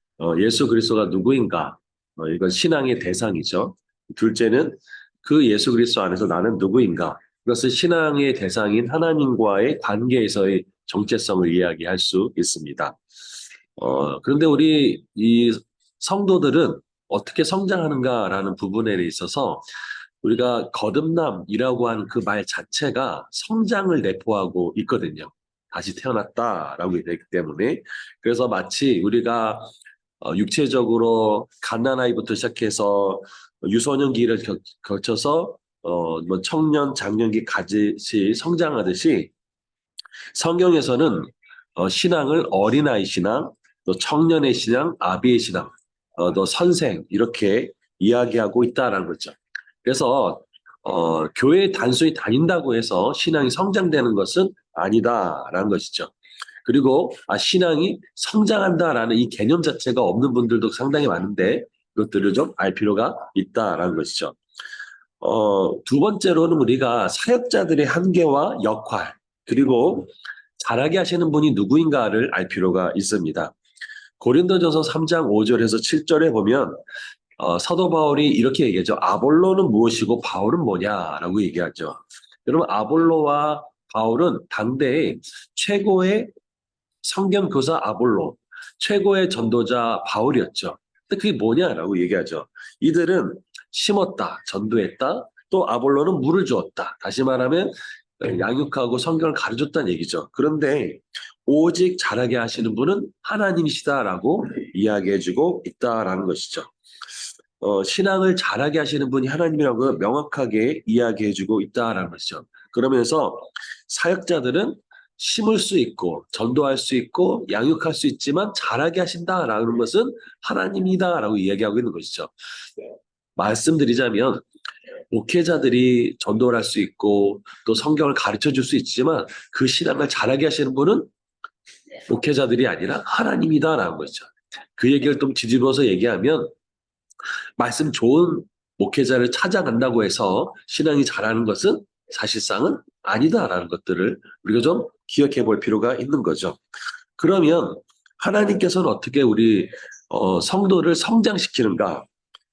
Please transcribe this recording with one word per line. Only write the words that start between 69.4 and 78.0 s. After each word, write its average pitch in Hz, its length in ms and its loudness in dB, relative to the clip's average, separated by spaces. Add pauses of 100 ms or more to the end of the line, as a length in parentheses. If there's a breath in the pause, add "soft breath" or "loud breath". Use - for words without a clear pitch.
그리고 127 640 2 (480 loud breath)
자라게 139 400 0
하시는 175 340 0
분이 151 220 4
누구인가를 117 800 2
알 92 160 -2
필요가 92 460 0
있습니다. 90 600 -2 (640 loud breath)
고린도전서 165 640 2
삼 160 200 -2
장 156 260 0
오 107 140 4
절에서 113 340 2
칠 - 280 -2
절에 160 240 4
보면, 110 440 0 (640 loud breath)
어, - 220 -2
사도 175 320 0
바울이 151 380 2